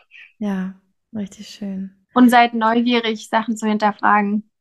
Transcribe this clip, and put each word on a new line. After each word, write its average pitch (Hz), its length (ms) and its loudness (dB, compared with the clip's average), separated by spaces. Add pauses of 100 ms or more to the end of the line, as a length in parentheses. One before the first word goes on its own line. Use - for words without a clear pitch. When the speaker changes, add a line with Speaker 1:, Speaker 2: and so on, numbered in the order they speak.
(380)
Speaker 1:
Ja, 190 360 -6 (420)
richtig 202 320 -12
schön. 190 440 -10 (220)
Speaker 2:
Und 247 160 6
seid 240 240 4
neugierig, 226 760 0
Sachen 226 260 -2
zu 220 120 -6
hinterfragen. 208 840 0 (120)